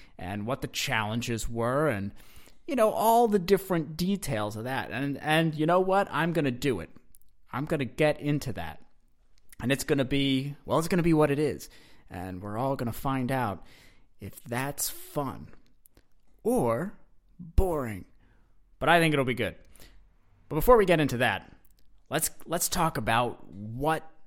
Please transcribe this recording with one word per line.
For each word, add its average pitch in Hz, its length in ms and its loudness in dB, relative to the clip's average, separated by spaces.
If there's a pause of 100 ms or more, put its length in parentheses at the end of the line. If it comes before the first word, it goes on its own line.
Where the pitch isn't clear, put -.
(180)
and 104 280 -6
what 131 140 -4
the 147 80 -4
challenges 117 800 -2
were 123 400 0
and, 101 240 -4 (540)
you 269 100 -4
know, 220 140 4
all 226 380 6
the 202 100 4
different 170 580 0
details 127 600 -2
of 110 80 -8
that. 127 260 -4
And, 135 320 -4
and 156 320 2
you 151 100 0
know 175 160 4
what? 190 300 2
I'm 160 240 0
gonna 147 160 2
do 120 300 -2
it. 80 100 -12 (600)
I'm 135 140 -6
gonna 147 220 -2
get 151 340 2
into 143 320 -2
that. 82 300 -10 (760)
And 120 140 -2
it's 135 120 -2
gonna 135 200 0
be, 139 500 0 (120)
well, 127 120 0
it's 165 100 0
gonna 180 140 2
be 165 120 4
what 151 160 6
it 139 80 0
is. 127 320 -2 (400)
And 92 320 -10
we're 104 160 -8
all 135 180 -2
gonna 120 160 -4
find 131 400 -2
out 113 320 -2 (560)
if - 240 -14
that's 131 460 -6
fun - 580 -8 (920)
or 185 500 0 (480)
boring. 156 640 0 (720)
But 143 120 2
I 170 100 8
think 160 140 4
it'll 139 100 2
be 123 80 0
good. 101 220 -2 (920)
But 165 80 -4
before 240 200 8
we 208 80 6
get 175 160 4
into 131 160 0
that, 110 340 0 (600)
let's, 147 180 -2 (160)
let's 170 240 -2
talk 160 300 -2
about 113 520 0
what 117 560 -4 (200)